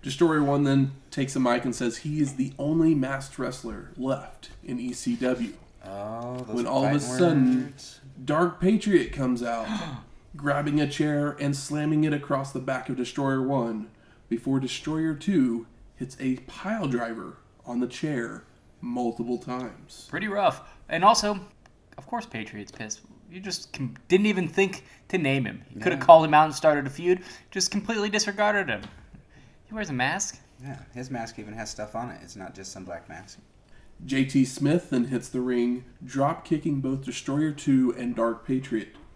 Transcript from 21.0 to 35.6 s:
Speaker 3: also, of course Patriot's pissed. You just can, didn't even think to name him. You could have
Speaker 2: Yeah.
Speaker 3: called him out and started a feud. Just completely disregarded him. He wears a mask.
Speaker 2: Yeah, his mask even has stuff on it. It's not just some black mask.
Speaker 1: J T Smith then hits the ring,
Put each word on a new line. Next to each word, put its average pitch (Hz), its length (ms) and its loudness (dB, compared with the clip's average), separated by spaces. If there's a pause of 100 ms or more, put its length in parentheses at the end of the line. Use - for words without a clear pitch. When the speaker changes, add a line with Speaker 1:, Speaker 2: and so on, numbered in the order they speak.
Speaker 3:
also, 208 360 6 (580)
of - 100 -18
course 226 200 -6
Patriot's 107 460 -10
pissed. 107 280 -12 (300)
You 175 100 -14
just 190 320 -10
can, 131 240 -6 (120)
didn't 196 180 6
even 185 220 2
think 190 360 0 (240)
to - 100 -2
name 135 280 2
him. - 180 -10 (100)
You - 60 -10
could 139 120 2
have - 80 -4
Speaker 2:
Yeah. - 60 -2
Speaker 3:
called 160 200 12
him 151 80 2
out 151 100 8
and 151 100 -4
started 147 320 2
a 135 40 -6
feud. 175 300 0 (300)
Just - 200 -2
completely 208 400 -2
disregarded 208 580 0
him. 107 140 -2 (840)
He - 80 -18
wears 208 160 -6
a - 40 -4
mask. 143 440 -2 (240)
Speaker 2:
Yeah, 135 140 -12 (160)
his 127 180 -10
mask 113 280 -8
even 104 160 -12
has 110 160 -10
stuff - 260 -10
on 117 140 -6
it. 92 120 -16
It's - 140 -18
not 95 180 -14
just 95 160 -14
some 92 140 -14
black 87 240 -12
mask. 85 300 -18 (640)
Speaker 1:
J 135 200 0
T 135 200 4
Smith 143 460 0
then 123 140 2
hits 123 240 -4
the 127 120 -4
ring, 123 440 0 (200)